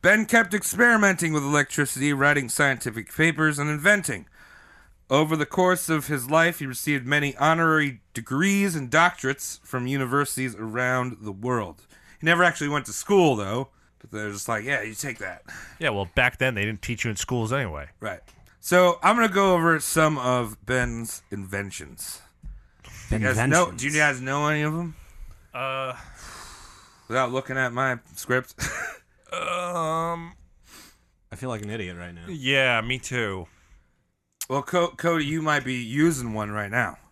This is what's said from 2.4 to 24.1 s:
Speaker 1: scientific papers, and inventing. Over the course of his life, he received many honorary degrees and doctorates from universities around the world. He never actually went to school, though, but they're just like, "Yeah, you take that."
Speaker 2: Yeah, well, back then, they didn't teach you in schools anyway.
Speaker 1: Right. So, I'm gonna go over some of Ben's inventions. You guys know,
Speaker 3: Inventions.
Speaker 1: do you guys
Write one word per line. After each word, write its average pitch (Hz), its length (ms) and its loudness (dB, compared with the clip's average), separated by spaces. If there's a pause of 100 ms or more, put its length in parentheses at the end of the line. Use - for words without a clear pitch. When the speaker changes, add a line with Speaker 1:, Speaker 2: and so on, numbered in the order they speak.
Speaker 1:
scientific 123 600 -2
papers, 156 460 2
and 147 120 0
inventing. 151 560 0 (840)
Over 151 260 4
the 147 100 0
course 180 420 2
of 156 200 0
his 131 220 -4
life, 165 280 4
he 143 80 -8
received 131 400 -2
many 143 300 0
honorary 156 640 2 (140)
degrees 185 600 0
and 131 140 -6
doctorates 151 760 2
from 123 220 -4
universities 131 680 -2
around 123 680 -2
the 107 100 -8
world. 104 540 -4 (340)
He - 60 -10
never 170 180 4
actually 156 240 2
went 143 180 -2
to 110 60 -12
school, 175 440 4
though, 104 320 -4 (300)
but - 120 -20
they're 107 200 -6
just 101 180 -10
like, 107 160 -2
"Yeah, 127 180 -2
you 110 120 -10
take 123 240 -8
that." 92 240 -12 (360)
Speaker 2:
Yeah, 156 120 0
well, 98 240 -2
back 123 240 2
then, 131 160 0
they 101 100 0
didn't 107 180 -6
teach 117 220 -6
you 117 60 -2
in 104 60 -4
schools 117 360 -2
anyway. 80 360 -6 (120)
Speaker 1:
Right. 101 200 -10 (400)
So, 180 420 4
I'm 196 140 6
gonna 226 120 4
go 190 260 4
over 165 260 4
some 156 380 2
of 123 480 -2
Ben's 120 640 -2
inventions. 98 920 -10 (880)
You 110 100 2
guys 123 160 2
know, 113 80 2
Speaker 3:
Inventions. 165 380 2
Speaker 1:
do 139 60 -2
you 147 60 -4
guys 147 260 2